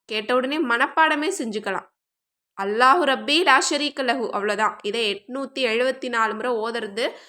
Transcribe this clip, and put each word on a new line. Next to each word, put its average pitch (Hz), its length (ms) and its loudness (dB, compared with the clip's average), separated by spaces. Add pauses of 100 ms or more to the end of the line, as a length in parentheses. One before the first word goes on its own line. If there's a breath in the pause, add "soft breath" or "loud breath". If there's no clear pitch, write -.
கேட்ட 214 300 -4
உடனே 269 300 0
மனப்பாடமே 302 760 2
செஞ்சுக்கலாம். 208 480 -4 (760)
"அல்லாஹு 254 420 4
ரப்பி 269 380 2
லா 285 280 6
ஷரீக 285 320 -2
லஹு", 247 280 -2
அவ்வளவுதான். 202 520 0
இதை 208 320 -2
எட்நூத்தி 262 440 -10
எழுவத்தி 254 500 0
நாலு 226 260 0
முறை 220 180 -4
ஓதுறது 226 580 -4 (180 loud breath)